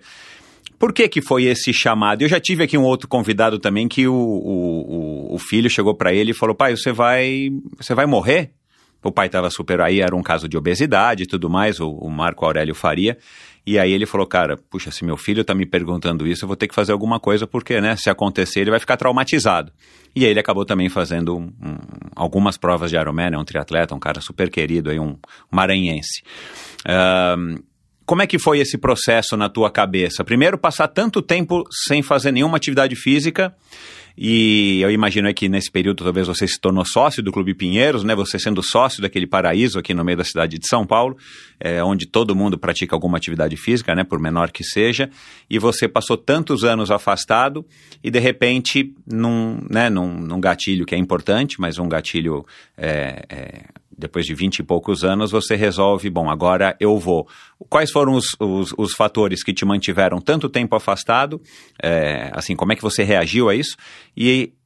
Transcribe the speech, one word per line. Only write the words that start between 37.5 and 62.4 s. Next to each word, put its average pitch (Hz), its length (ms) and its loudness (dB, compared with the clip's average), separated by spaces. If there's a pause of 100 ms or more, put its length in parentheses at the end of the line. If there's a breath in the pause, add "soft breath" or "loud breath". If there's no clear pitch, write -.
Pinheiros, 101 500 0
né? 110 120 0
Você 98 240 -4
sendo 98 240 -2
sócio 123 380 2
daquele 95 260 -2
paraíso 95 500 2
aqui 90 160 -4
no 87 100 0
meio 87 140 0
da 87 60 -2
cidade 82 340 -2
de - 100 -8
São 113 200 0
Paulo, 123 280 0 (440 loud breath)
é, 85 240 -2
onde 92 240 0
todo 110 280 2
mundo 98 220 0
pratica - 380 -4
alguma 85 220 0
atividade 80 400 -2
física, 117 360 -2
né? 92 100 0
Por 90 160 -4
menor 85 320 -2
que - 120 -12
seja, 120 460 0 (400 loud breath)
e 110 100 0
você 113 280 0
passou 113 300 0
tantos 143 460 0
anos 110 260 2
afastado 117 720 0 (400 loud breath)
e 104 60 -4
de 123 100 2
repente 127 760 0 (100)
num, 113 540 -2 (100)
né, 117 200 2
num, 90 240 0
num 85 280 -6
gatilho 90 440 0
que - 100 -4
é - 20 0
importante, 98 640 -2
mas 82 180 -4
um 87 100 -4
gatilho, 80 560 -2 (320 loud breath)
é, 73 540 -4
é, 65 340 -14 (360)
depois 80 280 -6
de 78 80 -6
vinte 92 240 -2
e - 40 -6
poucos 85 400 -2
anos, 98 280 0
você 110 240 0
resolve, 98 540 2
"Bom, 82 200 -2
agora 90 500 2
eu 104 180 4
vou." 85 300 0 (400 loud breath)
Quais 151 220 2
foram 139 240 2
os, 123 260 0
os, 95 380 -2
os 104 160 -2
fatores 104 500 0
que - 80 -4
te 98 140 -2
mantiveram 95 560 0
tanto 151 260 0
tempo 120 280 -2
afastado? 127 640 -2 (400 loud breath)
É, 76 520 0
assim, - 220 -6